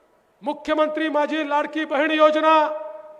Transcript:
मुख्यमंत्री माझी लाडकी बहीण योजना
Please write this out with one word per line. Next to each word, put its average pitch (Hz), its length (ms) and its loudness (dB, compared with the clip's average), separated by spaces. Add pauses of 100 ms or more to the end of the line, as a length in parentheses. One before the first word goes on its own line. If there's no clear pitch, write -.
(420)
मुख्यमंत्री 302 640 -2
माझी 294 420 -2
लाडकी 294 340 -2
बहीण 311 260 0
योजना 311 760 2 (340)